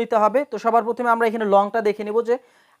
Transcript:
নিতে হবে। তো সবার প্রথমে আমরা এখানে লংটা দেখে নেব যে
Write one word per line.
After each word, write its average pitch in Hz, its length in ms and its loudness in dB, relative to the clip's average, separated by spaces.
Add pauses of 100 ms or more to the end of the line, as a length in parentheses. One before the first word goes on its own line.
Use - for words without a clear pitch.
নিতে 226 200 -2
হবে। 214 180 2 (100)
তো 220 140 -10
সবার 226 240 2
প্রথমে 240 260 -4
আমরা 233 160 0
এখানে 220 240 -4
লংটা 202 340 2
দেখে 208 200 -4
নেব 214 100 -2 (100)
যে 240 80 0 (440)